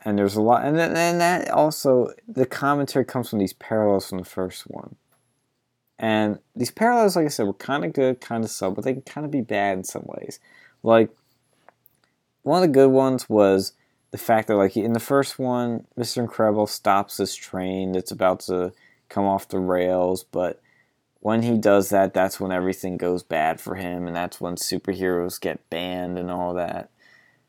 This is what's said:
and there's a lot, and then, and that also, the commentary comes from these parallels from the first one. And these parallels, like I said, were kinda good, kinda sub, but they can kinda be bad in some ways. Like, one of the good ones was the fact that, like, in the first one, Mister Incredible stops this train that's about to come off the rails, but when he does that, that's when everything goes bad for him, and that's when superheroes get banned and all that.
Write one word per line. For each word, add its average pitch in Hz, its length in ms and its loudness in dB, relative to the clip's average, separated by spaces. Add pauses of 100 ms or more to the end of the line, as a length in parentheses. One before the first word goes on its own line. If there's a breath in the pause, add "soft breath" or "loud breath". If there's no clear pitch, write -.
and 104 120 0
there's 101 200 2
a 107 40 2
lot, 120 240 4
and 147 140 0
then, 165 180 0
and 170 240 2
that 170 300 0
also, 139 640 2 (160)
the 127 180 0
commentary 143 580 0
comes 123 240 -6
from 110 120 -2
these 95 140 0
parallels 104 540 0
from 95 100 -8
the 92 60 -10
first - 460 -10
one. - 240 -16 (1040)
And 107 400 0 (160)
these 123 160 -4
parallels, 220 460 2
like 165 80 2
I 147 40 2
said, 120 200 -2
were 98 60 -4
kinda 151 340 -4
good, 131 320 2
kinda 113 260 -4
sub, 98 300 -4
but 104 80 -6
they 131 80 0
can 131 100 -8
kinda 151 260 -10
be 147 120 -2
bad 101 380 0
in 92 40 -8
some - 240 -10
ways. - 320 -14 (460 soft breath)
Like, 113 260 6 (1300)
one 170 200 2
of 180 60 6
the 143 40 2
good 135 200 8
ones 131 360 2
was 98 440 4 (400)
the 110 60 -10
fact 110 280 2
that, 110 80 0
like, 98 220 4
in 113 160 0
the 113 80 0
first 139 400 -2
one, 123 560 -4
Mister 120 260 -4
Incredible 107 460 0
stops 101 480 0
this 98 180 -4
train 95 560 -6
that's 92 220 -4
about 92 280 0
to 90 320 -4 (360 soft breath)
come 98 160 -4
off 98 240 -2
the 98 100 -4
rails, 92 640 0
but - 400 -6 (560)
when 113 240 0
he 117 160 2
does 101 300 4
that, 98 260 2
that's 95 240 0
when 95 140 -4
everything 92 440 -4
goes 90 280 -2
bad 80 360 -2
for - 140 -10
him, 87 320 -6
and 85 80 -6
that's 90 260 -6
when 87 140 -6
superheroes 90 840 -2
get - 280 -8
banned 90 480 -6
and 90 140 -6
all 87 240 -4
that. 87 360 -6 (580 soft breath)